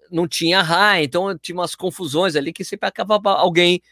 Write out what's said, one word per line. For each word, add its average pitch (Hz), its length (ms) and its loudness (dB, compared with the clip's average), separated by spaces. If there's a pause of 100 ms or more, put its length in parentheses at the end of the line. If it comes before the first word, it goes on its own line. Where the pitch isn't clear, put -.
(100)
não 175 160 0
tinha 165 340 0
raia, 175 440 2
então 175 260 -2
eu 175 80 -8
tinha 175 180 -14
umas 175 200 -6
confusões 170 580 -2
ali 147 180 -2
que 190 120 -10
sempre - 240 -6
acabava 208 420 0
alguém 175 500 2 (120)